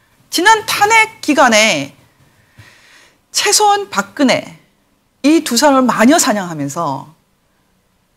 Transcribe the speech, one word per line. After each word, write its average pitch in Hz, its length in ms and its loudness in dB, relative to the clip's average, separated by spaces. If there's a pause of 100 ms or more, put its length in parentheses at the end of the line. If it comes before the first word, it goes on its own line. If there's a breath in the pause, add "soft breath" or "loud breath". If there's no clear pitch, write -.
(300)
지난 415 360 0
탄핵 440 560 0
기간에 220 720 0 (1400 soft breath)
최소한 403 580 0
박근혜 - 720 -4 (640)
이 311 200 2
두 240 140 -4
사람을 269 260 2
마녀 226 340 2
사냥하면서 160 960 -6 (1040)